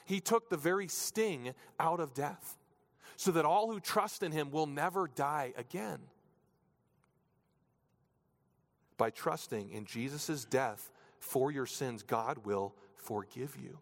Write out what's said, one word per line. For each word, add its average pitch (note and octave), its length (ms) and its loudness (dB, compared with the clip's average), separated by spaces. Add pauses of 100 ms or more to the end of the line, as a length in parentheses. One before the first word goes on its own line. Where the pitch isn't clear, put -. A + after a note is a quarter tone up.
He F#3+ 160 0
took A3+ 300 4
the F3 80 0
very F3+ 300 2
sting D3+ 680 -2 (240)
out E3 200 4
of C#3+ 140 -2
death, - 440 -6 (580)
so - 160 2
that D#3+ 140 6
all G#3+ 260 6
who G#3 80 -2
trust - 420 0
in E3+ 100 0
him D3+ 200 -2
will D#3 160 2
never E3+ 400 0
die C#3 500 0
again. F3 440 -6 (3000)
By A2+ 120 6
trusting A2+ 640 -4
in G#2+ 140 -8
Jesus' C#3 600 -4
death B2+ 460 0 (280)
for C#3 320 2
your C3+ 140 -2
sins, A#2 380 -6
God A#2 420 -2
will G2 300 0 (200)
forgive A#2 640 -6
you. - 240 -14